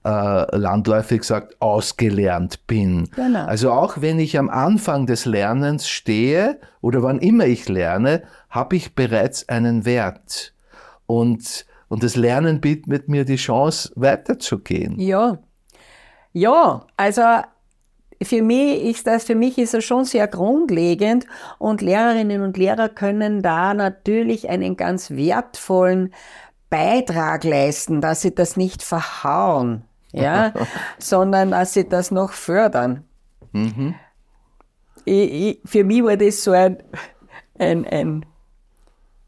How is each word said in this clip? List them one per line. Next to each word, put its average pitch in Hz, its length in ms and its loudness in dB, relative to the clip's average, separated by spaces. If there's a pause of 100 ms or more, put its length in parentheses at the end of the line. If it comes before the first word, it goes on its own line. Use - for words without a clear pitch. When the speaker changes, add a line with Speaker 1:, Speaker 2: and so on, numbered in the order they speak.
Speaker 1:
äh, 101 500 0
landläufig 107 680 0
sagt, - 380 -6
ausgelernt 104 1040 0
bin. 92 500 0
Speaker 2:
Genau. 254 300 0
Speaker 1:
Also 120 260 0
auch 143 300 0
wenn 160 160 0
ich 156 200 0
am 139 120 0
Anfang 147 560 0
des 120 180 0
Lernens 123 640 -2
stehe 151 720 0 (220)
oder 120 200 0
wann 131 180 0
immer 208 260 4
ich 120 240 0
lerne, 98 520 0 (280)
habe 127 260 -2
ich - 180 -6
bereits 117 540 0
einen 117 380 0
Wert. - 640 -4 (540)
Und 117 580 -2 (300)
und 113 80 -4
das 120 140 0
Lernen 139 440 2
bietet 147 460 -2
mir 143 180 0
die 135 120 0
Chance, 135 580 -2
weiterzugehen. - 1040 -2
Speaker 2:
Ja. 190 400 0 (920)
Ja, 208 640 2
also 208 260 0 (1000)
für 220 220 0
mich 269 400 2
ist 233 240 -4
das, 226 160 2
für 226 140 0
mich 254 220 0
ist 233 160 0
das 226 100 -2
schon 254 200 0
sehr 214 220 0
grundlegend 208 1000 0 (360)
und 214 220 -2
Lehrerinnen 208 600 2
und 190 140 -4
Lehrer 214 320 0
können 208 540 -2
da 180 320 0
natürlich 220 760 -2
einen 185 260 -2
ganz 175 360 -4
wertvollen 185 1000 0 (560)
Beitrag 165 760 -2
leisten, 147 560 0
dass 160 220 -2
sie 180 120 0
das - 220 0
nicht 185 260 -4
verhauen, 147 1040 -2 (260)
ja, 185 420 0 (240)
Speaker 1:
<laughs> - 220 -12
Speaker 2:
sondern 190 540 2
dass 185 220 0
sie 185 140 2
das 185 220 -2
noch 190 220 -2
fördern. 139 720 0 (480)
Speaker 1:
Mhm. 113 420 -4 (1080)
Speaker 2:
Ich, 190 280 2
ich, 185 320 -2
für 208 200 2
mich 226 180 4
war 214 140 4
das 208 260 2
so 202 80 0
ein, 185 320 4 (760)
ein, 165 300 0
ein, 156 400 -4 (1000)